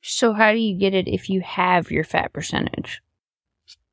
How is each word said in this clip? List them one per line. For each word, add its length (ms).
So 320
how 180
do 60
you 200
get 160
it 140
if 200
you 120
have 500
your 140
fat 280
percentage? 680